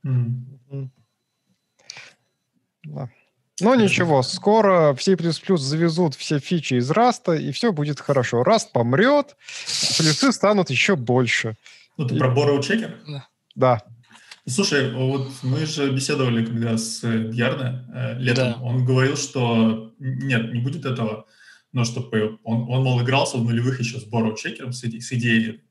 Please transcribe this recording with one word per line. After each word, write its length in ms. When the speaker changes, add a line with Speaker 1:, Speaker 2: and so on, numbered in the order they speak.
Speaker 1:
Мгм. 580
Speaker 2:
Мгм. 200
Да. 240
Ну, 120
Speaker 1:
Интересно. 100
Speaker 2:
ничего, 380
скоро 720
в 80
C 140
плюс 220
плюс 220
завезут 540
все 240
фичи 360
из 160
Раста, 440
и 180
все 200
будет 280
хорошо. 420
Раст 300
помрет, 640
плюсы 340
станут 380
еще 260
больше. 600
Speaker 1:
Ну, 80
ты 80
Speaker 2:
И 40
Speaker 1:
про 100
Borrow 320
Checker? 300
Speaker 3:
Да. 200
Speaker 2:
Да. 280
Speaker 1:
Слушай, 460
вот 340
мы 240
же 240
беседовали 560
когда 320
с, 260
э, 140
Бьярне, 540
э, 240
летом. 340
Speaker 3:
Да. 100
Speaker 1:
Он 240
говорил, 300
что 840
н-, 260
нет, 280
не 60
будет 260
этого, 400
но 120
чтобы 580
он, 280
он, 120
мол, 200
игрался 340
в 80
нулевых 360
еще 200
с 60
Borrow 280
Checker, 380
с 120
иде-, 180
с 100
идеей 480